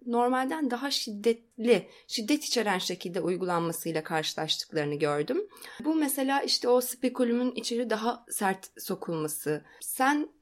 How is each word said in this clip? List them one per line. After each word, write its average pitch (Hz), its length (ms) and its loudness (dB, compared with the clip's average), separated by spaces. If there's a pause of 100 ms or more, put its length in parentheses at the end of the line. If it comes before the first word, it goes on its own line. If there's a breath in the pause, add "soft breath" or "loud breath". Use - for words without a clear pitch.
normalden 254 640 2
daha 254 200 -2
şiddetli, 226 960 0 (200 soft breath)
şiddet 277 380 0
içeren 208 340 0
şekilde 180 420 -4
uygulanmasıyla 170 840 0
karşılaştıklarını 156 920 -2
gördüm. 151 540 0 (360 loud breath)
Bu 311 100 2
mesela 277 480 2
işte - 260 0
o 247 120 8
spekulumun 247 680 0
içeri 233 400 -2
daha 220 380 -2
sert - 540 -4
sokulması. 156 800 -4 (180 soft breath)
Sen 294 480 0 (140)